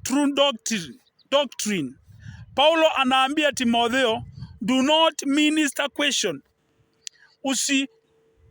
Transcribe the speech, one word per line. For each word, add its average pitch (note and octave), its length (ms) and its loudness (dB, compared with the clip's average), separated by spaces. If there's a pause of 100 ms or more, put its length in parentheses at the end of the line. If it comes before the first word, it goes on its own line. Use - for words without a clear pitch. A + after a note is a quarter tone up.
true C#4+ 300 0
doctrine, A3+ 600 -4 (360)
doctrine. G#3 640 -2 (600)
Paulo D#4+ 420 4
anaambia C4+ 560 2
Timotheo, A#3+ 720 0 (360)
"Do B3+ 220 0
not D#4+ 440 2
minister D4+ 640 0
question." G#3+ 520 -2 (1000)
Usi-, C4+ 440 0 (640)